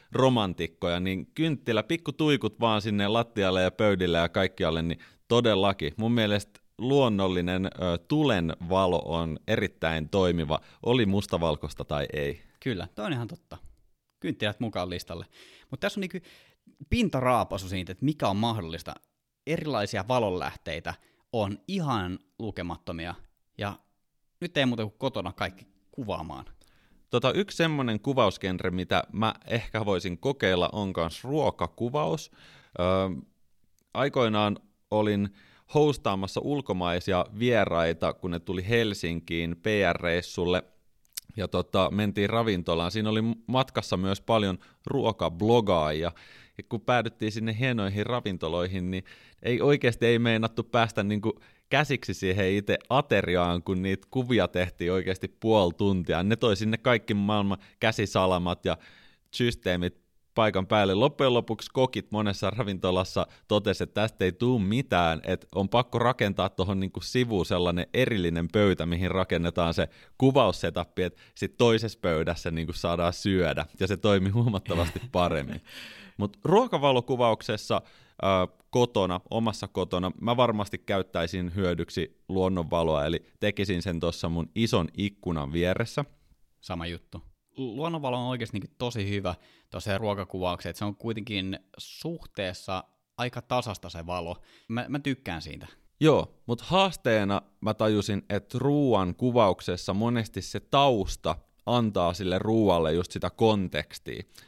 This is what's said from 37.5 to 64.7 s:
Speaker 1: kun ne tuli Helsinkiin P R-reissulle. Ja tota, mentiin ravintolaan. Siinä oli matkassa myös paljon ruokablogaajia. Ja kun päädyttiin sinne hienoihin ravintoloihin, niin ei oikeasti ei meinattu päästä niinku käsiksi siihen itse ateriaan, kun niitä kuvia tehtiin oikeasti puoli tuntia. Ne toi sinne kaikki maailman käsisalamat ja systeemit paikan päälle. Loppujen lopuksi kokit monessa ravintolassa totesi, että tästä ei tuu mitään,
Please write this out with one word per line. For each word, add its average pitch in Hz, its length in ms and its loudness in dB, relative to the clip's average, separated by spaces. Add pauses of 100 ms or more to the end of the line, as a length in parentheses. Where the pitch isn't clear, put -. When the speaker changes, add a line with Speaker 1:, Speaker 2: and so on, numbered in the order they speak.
Speaker 1:
kun - 180 -8
ne 85 100 -4
tuli 92 280 -6
Helsinkiin 85 880 -2
P - 100 -8 (260)
R-reissulle. 87 720 0 (720)
Ja 92 120 -4
tota, 92 420 0
mentiin 101 400 0
ravintolaan. 90 600 0
Siinä 107 200 -2
oli 110 100 0 (260)
matkassa 120 500 -2
myös 95 240 -2
paljon 104 380 2 (280)
ruokablogaajia. 90 1300 2 (460)
Ja - 100 -14
kun - 120 -6
päädyttiin 110 520 -2
sinne 110 260 -4
hienoihin 104 480 0
ravintoloihin, 92 840 -2
niin 95 140 -4 (380)
ei 120 180 0
oikeasti 131 460 2
ei 117 120 6
meinattu 113 440 0
päästä 113 400 0
niinku 104 380 -2 (280)
käsiksi 135 460 0
siihen 95 380 2
itse 101 260 0 (100)
ateriaan, 87 760 2
kun 92 200 -2
niitä 95 280 -2
kuvia 120 380 2
tehtiin 90 440 -2
oikeasti 92 360 -2 (120)
puoli 107 360 4
tuntia. 90 460 0
Ne 107 140 2
toi 110 200 2
sinne 110 220 -2
kaikki 117 360 0
maailman 101 440 0 (220)
käsisalamat 92 840 0
ja 85 120 0 (580)
systeemit 90 640 -2 (340)
paikan 95 320 2
päälle. 98 280 4
Loppujen 131 400 2
lopuksi 113 380 -2
kokit 127 380 -2
monessa 104 400 -2
ravintolassa 95 760 0 (220)
totesi, 101 340 2
että - 180 -4
tästä 107 240 0
ei 92 80 2
tuu 123 260 2
mitään, 92 640 2